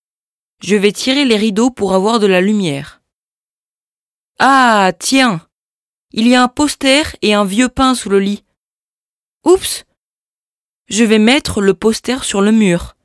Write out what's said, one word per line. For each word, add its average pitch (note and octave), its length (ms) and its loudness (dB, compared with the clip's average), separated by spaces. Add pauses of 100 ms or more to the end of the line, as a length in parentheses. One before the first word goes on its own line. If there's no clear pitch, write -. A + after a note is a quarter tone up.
(600)
Je E3+ 140 -2
vais G3+ 160 2
tirer C4+ 320 -2
les A#3+ 120 2
rideaux A3 340 0
pour G3+ 240 -4
avoir G#3 260 0
de G#3 60 0
la F#3 160 2
lumière. F#3 600 -4 (1400)
Ah, A#3+ 580 2
tiens ! B3 500 -2 (640)
Il A3 160 -2
y B3 60 4
a B3+ 80 4
un B3 60 2
poster C#4 720 -2
et G#3 120 0
un G#3 120 0
vieux G#3 240 -2
pain C4 240 0
sous A#3+ 160 -8
le G3 100 2
lit. G3+ 240 -4 (1000)
Oups ! - 400 0 (1000)
Je G#3+ 160 0
vais A3 160 2
mettre A#3 420 0
le G3 140 2
poster A#3 480 -4
sur - 180 -4
le G#3 100 2
mur. G3+ 520 0